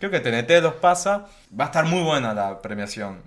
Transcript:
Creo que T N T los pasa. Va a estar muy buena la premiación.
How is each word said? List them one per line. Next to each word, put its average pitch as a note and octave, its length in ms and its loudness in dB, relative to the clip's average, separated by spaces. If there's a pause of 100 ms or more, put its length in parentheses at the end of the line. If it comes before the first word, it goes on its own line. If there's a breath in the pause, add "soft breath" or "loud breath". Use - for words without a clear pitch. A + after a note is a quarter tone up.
Creo G3 100 -6
que F3 80 0
T B2+ 100 -4
N A#2 140 0
T E3+ 180 6
los D#3+ 140 2
pasa. G3 520 0 (300 loud breath)
Va C3+ 100 0
a - 20 -
estar D#3+ 160 2
muy F3 180 0
buena C3+ 320 0
la G2 260 -4
premiación. G2+ 680 -8